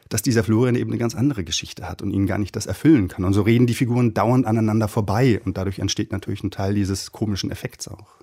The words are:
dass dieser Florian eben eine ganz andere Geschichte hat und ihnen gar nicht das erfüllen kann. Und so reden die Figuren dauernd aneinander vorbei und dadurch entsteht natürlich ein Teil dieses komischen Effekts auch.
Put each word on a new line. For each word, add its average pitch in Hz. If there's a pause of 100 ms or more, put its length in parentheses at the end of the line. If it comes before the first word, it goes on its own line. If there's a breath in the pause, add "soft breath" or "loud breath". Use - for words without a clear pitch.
dass -
dieser 113
Florian 117
eben 110
eine 104
ganz 117
andere 123
Geschichte -
hat 87
und 95
ihnen 98
gar 95
nicht 104
das 107
erfüllen 113
kann. -
Und 95
so 101
reden 117
die 117
Figuren 120
dauernd 120
aneinander 110
vorbei 107
und 98
dadurch 95
entsteht -
natürlich 101
ein 98
Teil 101
dieses 98
komischen 104
Effekts -
auch. -